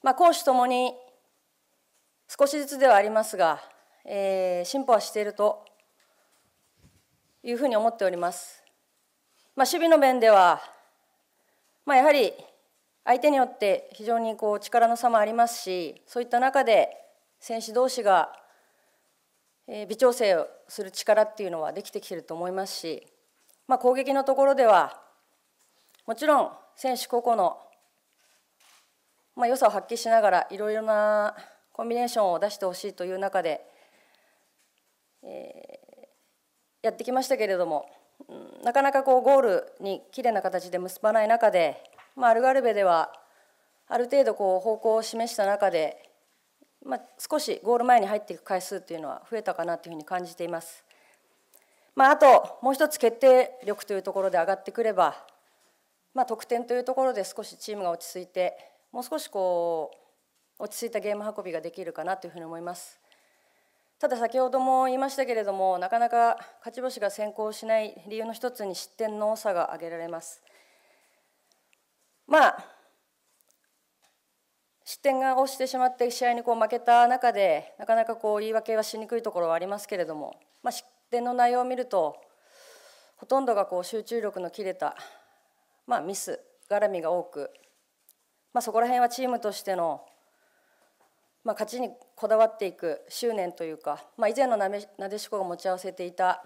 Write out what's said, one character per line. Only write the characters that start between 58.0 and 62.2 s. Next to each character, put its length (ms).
ち 120
着 20
い 60
て、 280
も 80
う 20
少 160
し 100
こ 640
う 40
落 120
ち 120
着 20
い 40
た 80
ゲ 120
ー 40
ム 200
運 80
び 80
が 80
で 120
き 120
る 80
か 120
な 120
と 120